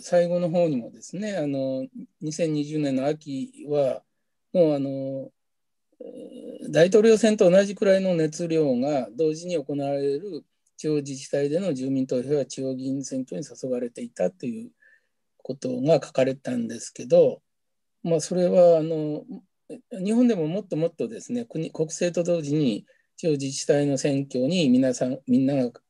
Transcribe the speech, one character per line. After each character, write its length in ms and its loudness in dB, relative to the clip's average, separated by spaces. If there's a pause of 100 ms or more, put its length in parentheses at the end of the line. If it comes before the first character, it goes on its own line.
最 280 2
後 120 0
の 80 -2
方 200 2
に 80 -2
も 140 -8
で 120 -20
す 140 -14
ね、 200 -6
あ 100 -2
の、 400 -4 (360)
二 100 -6
千 220 -2
二 100 -2
十 140 -6
年 180 0
の 100 -2
秋 640 -8
は、 340 -2 (520)
も 160 4
う、 40 2
あ 40 -2
の、 520 -6 (720)
え 680 -16
ー、 40 -10
大 180 6
統 140 6
領 160 8
選 180 4
と 140 6
同 140 6
じ 100 -6
く 100 -4
ら 140 6
い 20 2
の 140 0
熱 340 -2
量 280 2
が 360 -2
同 220 0
時 120 -12
に 160 -4
行 140 -6
わ 140 -2
れ 280 -2
る 260 -10 (340)
地 100 -6
方 80 0
自 200 -4
治 140 -14
体 200 0
で 100 0
の 140 -2
住 160 -4
民 160 0
投 160 -2
票 120 -2
や 120 0
地 160 -10
方 120 -4
議 120 -8
員 180 -4
選 180 -6
挙 140 -10
に 80 -8
注 240 -12
が 120 -2
れ 100 -6
て 120 -12
い 60 -10
た 220 -2
と 160 -12
い 200 -8
う 40 -20 (720)
こ 120 -8
と 280 -6
が 120 4
書 180 -2
か 120 2
れ 100 0
た 180 -8
ん 160 -4
で 100 -10
す 120 -14
け 160 -14
ど、 360 4 (600)
ま 140 0
あ、 40 0
そ 140 -6
れ 140 2
は、 300 8
あ 40 2
の、 420 -4 (800)
日 80 0
本 160 4
で 60 4
も 120 -2
も 140 -4
っ 80 -16
と 80 -4
も 100 0
っ 80 0
と 140 -4
で 120 -10
す 120 -10
ね、 120 -4
国、 260 -8
国 180 -4
政 300 -2
と 60 0
同 160 0
時 140 -2
に 320 0 (300)
地 100 -6
方 60 2
自 200 -2
治 140 -10
体 200 2
の 120 0
選 300 -2
挙 180 -2
に 240 2
皆 240 4
さ 100 -2
ん、 220 -6
み 120 2
ん 80 2
な 80 0
が 160 0 (200)